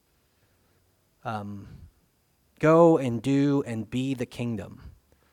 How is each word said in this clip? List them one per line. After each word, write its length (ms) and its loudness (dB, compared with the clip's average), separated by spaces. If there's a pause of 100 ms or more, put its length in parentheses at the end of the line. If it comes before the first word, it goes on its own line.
(1200)
Um, 460 -10 (880)
go 400 6
and 240 -4
do 420 2
and 240 -6
be 260 -4
the 120 -6
kingdom. 640 -10 (420)